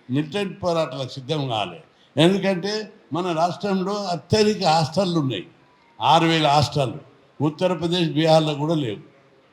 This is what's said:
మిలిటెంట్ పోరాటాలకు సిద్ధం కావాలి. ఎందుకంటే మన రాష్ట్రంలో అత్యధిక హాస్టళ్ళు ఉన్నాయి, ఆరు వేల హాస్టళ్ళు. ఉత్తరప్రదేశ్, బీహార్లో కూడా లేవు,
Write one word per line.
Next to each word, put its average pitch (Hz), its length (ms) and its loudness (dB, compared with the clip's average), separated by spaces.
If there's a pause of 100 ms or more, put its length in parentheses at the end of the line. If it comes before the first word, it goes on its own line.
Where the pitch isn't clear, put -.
(100)
మిలిటెంట్ 156 520 -4
పోరాటాలకు 156 500 -4
సిద్ధం 139 360 -6
కావాలి. 95 320 -4 (360)
ఎందుకంటే 190 760 0 (200)
మన 175 200 -4
రాష్ట్రంలో 185 600 -2
అత్యధిక 202 720 0
హాస్టళ్ళు 165 560 2
ఉన్నాయి, 120 260 -4 (540)
ఆరు 160 260 4
వేల 165 200 2
హాస్టళ్ళు. 139 540 0 (440)
ఉత్తరప్రదేశ్, 170 680 0
బీహార్లో 156 440 4
కూడా 151 200 -2
లేవు, 123 220 -2 (560)